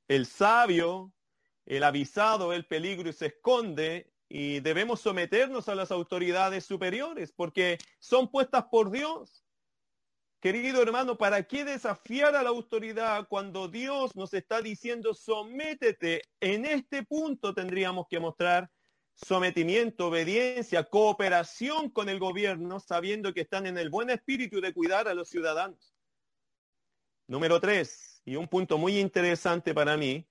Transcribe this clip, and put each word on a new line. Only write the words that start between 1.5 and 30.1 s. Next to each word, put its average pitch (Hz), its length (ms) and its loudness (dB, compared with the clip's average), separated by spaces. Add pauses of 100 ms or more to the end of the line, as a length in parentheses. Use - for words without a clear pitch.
el 139 200 0
avisado, 175 680 2
el 175 140 -4
peligro 170 420 -6
y 156 40 -8
se 156 140 -6
esconde, 170 840 -2 (160)
y 143 300 -6
debemos 175 420 -2
someternos 214 680 0
a 202 80 -2
las 190 160 -4
autoridades 180 720 -2
superiores, 196 640 -6
porque 175 480 0 (220)
son 254 320 2
puestas 262 320 2
por 220 260 4
Dios. 302 560 -6 (960)
Querido 240 420 2
hermano, 240 340 0
¿para 202 280 2
qué 277 200 -6
desafiar 269 680 0
a 277 80 2
la 247 60 0
autoridad 220 800 -4
cuando 190 400 -6
Dios 247 480 -4
nos 190 180 -8
está 214 260 -2
diciendo, 226 540 -4
"Sométete"? 220 1080 -2 (180)
En 208 260 0
este 277 380 -2
punto 302 500 -4
tendríamos 185 560 -2
que 170 80 -2
mostrar 175 500 2 (460)
sometimiento, 180 960 0
obediencia, 196 720 0
cooperación 214 1080 2
con 202 180 -4
el 196 100 -4
gobierno, 185 640 -4
sabiendo 190 520 -4
que 165 100 -4
están 190 240 -6
en 180 120 -6
el 165 100 -2
buen 220 220 -2
espíritu 233 500 -4
de 185 120 -2
cuidar 185 340 0
a 190 80 -2
los 175 140 -6
ciudadanos. 165 680 -4 (1300)
Número 160 320 4
tres, 190 640 -2
y 131 120 -6
un 165 120 -6
punto 180 300 2
muy 196 200 2
interesante 175 760 2
para 151 220 2
mí, 147 340 -2